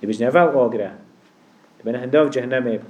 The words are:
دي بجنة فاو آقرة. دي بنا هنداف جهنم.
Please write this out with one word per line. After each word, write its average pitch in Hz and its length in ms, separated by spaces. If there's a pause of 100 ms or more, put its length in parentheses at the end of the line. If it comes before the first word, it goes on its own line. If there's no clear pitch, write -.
دي 101 60
بجنة 113 220
فاو 147 360
آقرة. 107 260 (840)
دي - 80
بنا 120 180
هنداف 143 260
جهنم. 123 500 (100)